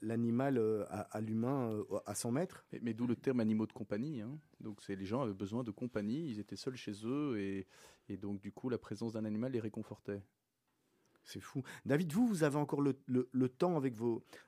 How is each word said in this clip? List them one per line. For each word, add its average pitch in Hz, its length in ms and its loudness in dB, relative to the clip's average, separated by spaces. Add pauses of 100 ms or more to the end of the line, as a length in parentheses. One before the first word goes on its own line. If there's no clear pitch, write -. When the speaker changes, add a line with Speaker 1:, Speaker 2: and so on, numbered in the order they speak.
Speaker 1:
l'animal, 117 560 2
euh, 110 320 4
à, 98 120 -4
à 107 200 -4
l'humain, 113 500 0
euh, 104 360 -2
à 101 80 -4
son 117 160 -2
maître. 160 400 -2
Speaker 2:
Mais, 120 100 -8
mais 117 140 0
d'où 117 100 -2
le 120 100 2
terme 127 260 0
animaux 110 260 4
de - 60 -8
compagnie, 117 480 -4
hein. 135 180 -8 (200)
Donc, 107 220 -10
c'est, 101 140 -6
les 98 100 -4
gens 113 160 0
avaient 110 120 0
besoin 104 300 -2
de 117 60 -6
compagnie, 120 580 -2
ils 107 120 -4
étaient 101 160 -8
seuls 131 200 -6
chez 110 180 -6 (120)
eux 135 340 0
et, 98 280 -2 (400)
et 101 100 -6
donc, 101 240 -4
du 101 100 -8
coup, - 180 -4
la 117 100 0
présence 107 340 -6
d'un 110 100 -4
animal 110 280 -2
les 123 80 2
réconfortait. 104 640 -6 (1000)
Speaker 1:
C'est - 180 -12
fou. - 200 -8 (240)
David, 147 260 4
vous, 220 140 6
vous 196 180 4
avez 143 120 6
encore 147 260 2
le, 139 240 4
le, 127 260 2
le 127 180 4
temps 175 280 2
avec 135 160 2
vos, 113 300 0 (240)